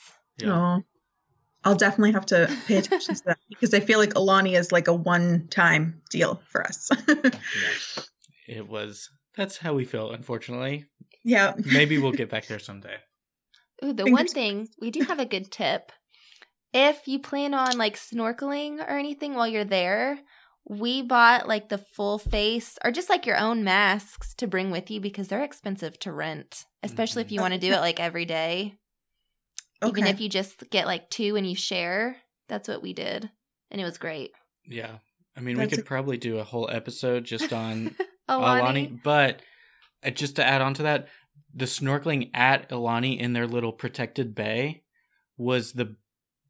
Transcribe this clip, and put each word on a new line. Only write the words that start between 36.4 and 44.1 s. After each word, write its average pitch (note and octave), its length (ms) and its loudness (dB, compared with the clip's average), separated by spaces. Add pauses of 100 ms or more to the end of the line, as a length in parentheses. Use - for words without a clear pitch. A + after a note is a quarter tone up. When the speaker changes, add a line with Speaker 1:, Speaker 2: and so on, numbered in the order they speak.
Speaker 1:
whole A#2 260 -6
episode B2 540 -4
just A#2+ 300 -6
Speaker 3:
<laughs> - 0 -
Speaker 1:
on A2+ 420 -6 (340)
Speaker 3:
Aulani. B3+ 320 4 (280)
Speaker 1:
Aulani, A#2+ 140 -16
but, C#3+ 380 4 (640)
uh, C#3 80 -2
just C#3+ 240 -4
to B2 100 2
add C3+ 160 4
on C3+ 140 2
to D#3 80 -4
that, D3 240 0 (480)
the B2+ 100 -2
snorkeling C#3 720 -2
at C3 340 4
Aulani A#2+ 480 0
in B2 160 -2
their A#2+ 140 0
little A#2 260 -2
protected A#2+ 640 -6